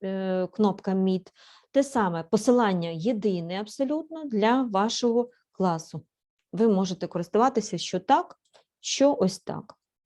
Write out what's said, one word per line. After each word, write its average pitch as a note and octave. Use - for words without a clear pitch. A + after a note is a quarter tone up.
е, F#3+
кнопка G3
Meet, F#3+
те C#4
саме, F#3+
посилання G#3
єдине F3+
абсолютно D#4
для A#3
вашого A#3
класу. E3
Ви A3
можете F#3
користуватися G#3+
що F3+
так, -
що -
ось F#3+
так. -